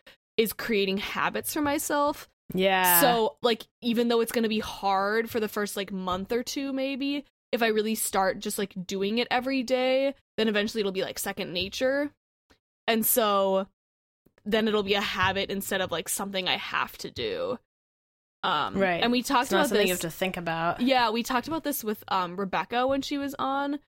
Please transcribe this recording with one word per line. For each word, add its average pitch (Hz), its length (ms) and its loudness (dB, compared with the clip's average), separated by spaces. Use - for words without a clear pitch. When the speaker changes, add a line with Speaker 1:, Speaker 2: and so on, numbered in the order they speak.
Speaker 1:
is 220 160 2
creating 196 440 0
habits 180 560 -2
for 320 80 0
myself. 294 680 0
Speaker 2:
Yeah. 185 480 6
Speaker 1:
So, 240 400 4
like, 226 220 2
even 240 280 2
though 233 120 4
it's 226 100 -2
gonna 226 180 0
be 214 100 0
hard 202 680 0
for 247 100 -2
the 214 80 -2
first, 202 300 -4
like, 196 140 -4
month 185 400 -4
or 240 120 0
two, 277 300 -4
maybe, 277 520 -2
if 233 100 2
I 226 60 4
really 220 280 2
start 190 440 0
just, 208 180 -6
like, 196 160 -4
doing 202 320 -2
it 240 100 0
every 262 340 0
day, 262 520 0
then 220 100 2
eventually 214 340 0
it'll 196 100 -2
be, 185 120 -2
like, - 160 -8
second 190 340 -6
nature. 262 580 -2
And 226 180 2
so 196 640 4
then 220 220 2
it'll 214 160 2
be 196 120 2
a 202 60 2
habit 196 500 0
instead 196 300 -2
of, 180 100 -2
like, 170 180 -4
something 190 380 -4
I 135 100 0
have - 420 -4
to - 120 -10
do. 98 480 -4
Um, 147 340 0
Speaker 2:
Right. 185 260 2
Speaker 1:
and 233 100 2
we 247 120 2
talked 262 200 2
Speaker 2:
It's 262 80 -4
not - 80 4
Speaker 1:
about 285 100 4
Speaker 2:
something 202 180 4
you 180 60 2
Speaker 1:
this 180 80 -4
Speaker 2:
have 165 100 -4
to - 60 -14
think 185 180 -2
about. 170 460 -2
Speaker 1:
Yeah, 247 300 4
we 233 120 0
talked 240 240 -2
about 311 160 -4
this - 200 -2
with, 214 260 -4
um, 180 260 -2
Rebecca 190 520 -2
when 277 140 0
she 285 160 -4
was 277 220 -4
on. 277 400 -2